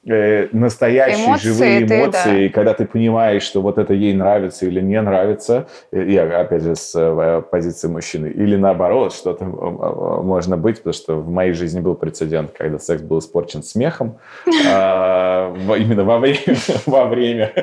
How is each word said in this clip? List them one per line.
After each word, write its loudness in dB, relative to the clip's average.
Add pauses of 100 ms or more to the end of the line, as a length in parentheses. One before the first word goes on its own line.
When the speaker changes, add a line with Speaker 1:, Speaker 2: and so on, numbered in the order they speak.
Speaker 1:
э, 2
настоящие 2
Speaker 2:
Эмоции 2
Speaker 1:
живые 4
Speaker 2:
ты, 2
да. 4
Speaker 1:
эмоции, 2
когда 2
ты -2
понимаешь, 0
что -2
вот 0
это 0
ей 2
нравится 0
или -2
не 0
нравится, 0 (240)
э, -2
я, 4 (180)
опять -2
же, 0
с, -14
э, 2 (100)
позиции -4
мужчины, -6
или 0
наоборот, 2
что-то, -6
м, -8
м, -6
можно 0
быть, 0
потому -6
что -6
в -8
моей 0
жизни -4
был -2
прецедент, -4
когда -6
секс -4
был -2
испорчен -6
смехом, -4 (280)
Speaker 2:
<laughs> 2
Speaker 1:
а, 2 (140)
во-, 2
именно 2
во 4
время, 2
<laughs> -2
во 4
время 0 (100)